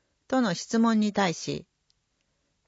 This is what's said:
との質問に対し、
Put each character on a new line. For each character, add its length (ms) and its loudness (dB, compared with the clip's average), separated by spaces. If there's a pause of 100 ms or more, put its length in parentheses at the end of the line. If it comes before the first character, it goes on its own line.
(280)
と 120 0
の 140 0
質 240 -4
問 220 4
に 120 0
対 220 0
し、 320 -8 (1000)